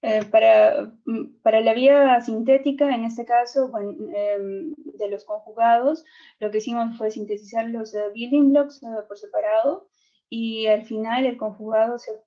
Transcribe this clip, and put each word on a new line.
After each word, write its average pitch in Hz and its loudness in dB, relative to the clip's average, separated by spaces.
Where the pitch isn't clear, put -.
eh, 214 0
para, 220 4
mm, - -8
para 220 4
la 226 2
vía 262 6
sintética, 269 0
en 226 -4
este 233 -8
caso, 240 0
bueno, 208 -8
em, 196 -6
de - -10
los 202 -8
conjugados, 233 0
lo 214 -4
que 214 -2
hicimos 233 -6
fue 220 -4
sintetizar 214 -8
los, 226 -10
eh, 208 -4
building 262 2
blocks, 285 0
eh, - -18
por 208 -16
separado, 320 -2
y 226 -6
al 214 2
final 226 -4
el 240 -4
conjugado 220 -4
se 220 -14